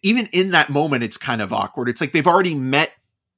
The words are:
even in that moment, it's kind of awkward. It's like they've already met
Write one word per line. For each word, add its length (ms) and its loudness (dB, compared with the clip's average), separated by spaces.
even 260 2
in 240 0
that 180 4
moment, 340 0
it's 140 -6
kind 240 -4
of 100 -6
awkward. 380 -4
It's 100 -4
like 140 -4
they've 120 2
already 300 4
met 360 0